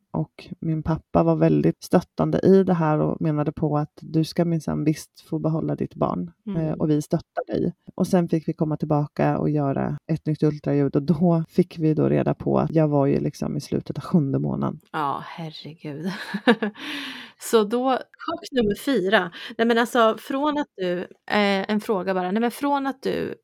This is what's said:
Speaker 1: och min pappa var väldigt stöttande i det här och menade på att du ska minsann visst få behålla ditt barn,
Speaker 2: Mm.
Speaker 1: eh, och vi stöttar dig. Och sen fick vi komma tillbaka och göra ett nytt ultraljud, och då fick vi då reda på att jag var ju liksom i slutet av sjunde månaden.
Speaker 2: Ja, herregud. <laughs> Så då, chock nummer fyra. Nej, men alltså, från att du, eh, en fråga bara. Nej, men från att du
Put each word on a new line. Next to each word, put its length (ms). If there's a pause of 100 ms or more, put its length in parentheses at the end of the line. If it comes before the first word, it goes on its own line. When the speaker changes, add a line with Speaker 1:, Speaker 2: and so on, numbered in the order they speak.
(120)
Speaker 1:
och 360 (140)
min 220
pappa 400
var 120
väldigt 480
stöttande 560
i 240
det 100
här 260
och 220
menade 300
på 260
att 240
du 220
ska 220
minsann 380
visst 380
få 180
behålla 360
ditt 200
barn, 360 (160)
Speaker 2:
Mm. 200
Speaker 1:
eh, 60
och 160
vi 120
stöttar 460
dig. 260 (220)
Och 120
sen 220
fick 180
vi 60
komma 240
tillbaka 600
och 120
göra 480 (140)
ett 140
nytt 180
ultraljud, 520
och 80
då 460
fick 300
vi 140
då 160
reda 240
på 260
att 160
jag 120
var 180
ju 140
liksom 380
i 40
slutet 360
av 60
sjunde 360
månaden. 400 (120)
Speaker 2:
Ja, 340
herregud. 840 (340)
<laughs> 260 (800)
Så 120
då, 260 (280)
chock 340
nummer 240 (100)
fyra. 460 (260)
Nej, 100
men 100
alltså, 420
från 380
att 100 (100)
du, 220 (320)
eh, 400
en 100
fråga 320
bara. 180
Nej, 100
men 100
från 360
att 160
du 400